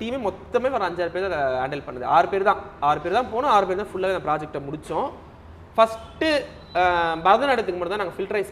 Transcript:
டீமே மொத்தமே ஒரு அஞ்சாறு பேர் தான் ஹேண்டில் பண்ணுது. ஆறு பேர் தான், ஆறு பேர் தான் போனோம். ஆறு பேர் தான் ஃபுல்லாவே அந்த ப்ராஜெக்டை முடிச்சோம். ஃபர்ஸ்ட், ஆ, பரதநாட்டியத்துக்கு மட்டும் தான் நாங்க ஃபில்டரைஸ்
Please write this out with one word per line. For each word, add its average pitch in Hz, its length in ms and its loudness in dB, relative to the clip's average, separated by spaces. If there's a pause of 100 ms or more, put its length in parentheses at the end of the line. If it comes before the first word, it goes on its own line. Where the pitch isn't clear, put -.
டீமே 233 200 -4
மொத்தமே 240 520 -2
ஒரு 226 120 0
அஞ்சாறு 175 260 -2
பேர் 185 180 -2
தான் 135 420 0
ஹேண்டில் 143 200 -6
பண்ணுது. 123 140 -8
ஆறு 147 240 4
பேர் 196 140 0
தான், 202 140 4 (240)
ஆறு 147 200 2
பேர் 170 120 -4
தான் 240 140 2
போனோம். 226 200 -2
ஆறு 208 200 6
பேர் 185 100 -2
தான் 202 100 -6
ஃபுல்லாவே 190 280 -2
அந்த 170 180 -2
ப்ராஜெக்டை 151 300 -4
முடிச்சோம். 165 480 -6 (640)
ஃபர்ஸ்ட், - 500 2 (520)
ஆ, 175 400 4
பரதநாட்டியத்துக்கு 202 640 2
மட்டும் 175 200 -4
தான் - 0 -
நாங்க 185 200 -4
ஃபில்டரைஸ் 196 340 -2